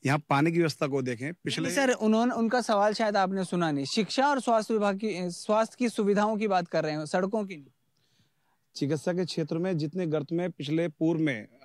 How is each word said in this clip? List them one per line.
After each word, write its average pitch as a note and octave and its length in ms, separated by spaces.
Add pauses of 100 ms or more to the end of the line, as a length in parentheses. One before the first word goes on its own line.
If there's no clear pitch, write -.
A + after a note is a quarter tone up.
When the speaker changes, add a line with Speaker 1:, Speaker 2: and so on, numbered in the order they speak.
Speaker 1:
यहाँ D3 240
पानी D3+ 220
की E3+ 60
व्यवस्था D#3+ 300
को C3+ 140
देखें। B2+ 320
पिछले - 320
Speaker 2:
नहीं B3+ 100
सर, C4+ 140
उन्होंने, A3+ 440
उनका A#3 280
सवाल G#3 320
शायद G#3 240
आपने F#3+ 260
सुना E3+ 280
नहीं, C#3 140
शिक्षा A3+ 420
और C#4 120
स्वास्थ्य A3+ 340
विभाग G3+ 240
की, G#3 160 (180)
स्वास्थ्य A3 480
की A#3+ 100
सुविधाओं G#3 480
की G#3+ 100
बात F#3 200
कर D#3+ 160
रहे D#3 80
हैं, D3+ 140
सड़कों G3 400
की F#3 100
नहीं। C#3 160 (1040)
Speaker 1:
चिकित्सा D3+ 380
के F3+ 120
क्षेत्र E3 320
में F3+ 200
जितने D#3+ 300
गर्त D3+ 240
में F3 200
पिछले D#3+ 360
पूर्व D#3+ 340
में B2 260 (180)